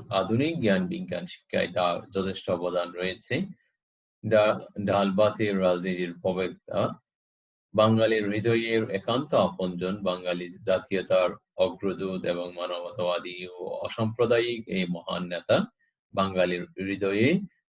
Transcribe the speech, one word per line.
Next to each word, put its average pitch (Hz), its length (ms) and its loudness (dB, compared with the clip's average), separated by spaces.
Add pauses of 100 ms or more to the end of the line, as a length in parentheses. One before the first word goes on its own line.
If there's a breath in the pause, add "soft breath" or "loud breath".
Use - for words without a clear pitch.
আধুনিক 120 520 0
জ্ঞান 95 260 2
বিজ্ঞান 90 400 -6
শিক্ষায় 90 460 -4
তার 87 380 -2
যথেষ্ট 95 400 -4
অবদান 87 420 -2
রয়েছে। 92 540 -4 (800 loud breath)
ডা-, 107 340 4 (200)
ডালবাতের 101 800 2
রাজনীতির 90 600 0
প্রবক্তা, 92 800 -2 (720)
বাঙালির 110 560 4
হৃদয়ের 113 600 0
একান্ত 120 440 -2
আপনজন, 92 680 0
বাঙালি 90 440 -4 (180)
জাতীয়তার 92 640 2 (260)
অগ্রদূত 92 680 -2
এবং 87 320 -4
মানবতাবাদী 87 880 -4
ও 90 200 -12
অসাম্প্রদায়িক 117 1000 0
এই 92 220 0
মহান 87 360 -4
নেতা 107 400 0 (480)
বাঙালির 92 520 0 (120)
হৃদয়ে 98 600 2 (300 loud breath)